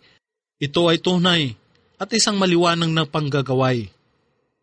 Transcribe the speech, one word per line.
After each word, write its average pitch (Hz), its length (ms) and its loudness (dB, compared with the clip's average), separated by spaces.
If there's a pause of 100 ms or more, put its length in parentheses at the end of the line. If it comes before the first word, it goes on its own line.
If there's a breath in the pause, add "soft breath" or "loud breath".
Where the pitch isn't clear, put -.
(600 soft breath)
"Ito 165 320 2
ay 165 80 -2
tunay 170 560 0 (400)
at 196 160 -10
isang 214 240 0
maliwanag 170 560 2
na 156 160 -2
panggagaway." 131 800 -2 (720)